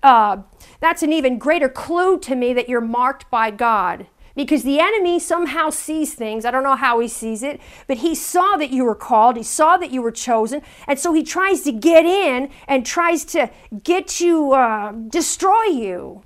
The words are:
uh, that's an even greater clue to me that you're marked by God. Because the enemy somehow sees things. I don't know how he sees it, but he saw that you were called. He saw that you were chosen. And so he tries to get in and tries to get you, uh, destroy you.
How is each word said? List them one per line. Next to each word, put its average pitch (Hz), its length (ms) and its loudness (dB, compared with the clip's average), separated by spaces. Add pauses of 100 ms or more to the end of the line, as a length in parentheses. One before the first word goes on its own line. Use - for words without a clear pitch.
uh, 220 360 4 (420)
that's 330 240 0
an 302 100 0
even 262 240 0
greater 285 320 0
clue 349 500 0
to 262 160 -6
me 247 180 0
that 240 140 -2
you're 240 140 -2
marked 240 480 -2
by 226 220 0
God. 208 560 -2 (280)
Because 285 280 0
the 277 160 0
enemy 359 400 2
somehow 330 500 -2
sees 311 440 -6
things. 220 320 -8
I 240 60 -2
don't 262 120 0
know 269 120 2
how 247 240 0
he 233 80 -2
sees 220 340 -8
it, 285 180 -8 (280)
but 262 100 -2
he 311 160 -2
saw 370 440 0
that 294 120 -2
you 262 140 0
were 226 100 2
called. 226 420 4
He 233 60 -10
saw 320 360 2
that 339 120 -4
you 254 120 -4
were 233 100 -2
chosen. 233 500 -2 (240)
And 277 140 0
so 339 140 -2
he 320 100 2
tries 370 380 0
to 285 100 -2
get 320 340 6
in 302 440 0 (180)
and 269 180 0
tries 339 400 -2
to 254 240 -2 (340)
get 370 360 -2
you, 320 340 2
uh, 220 380 2
destroy 349 720 0
you. 214 640 -4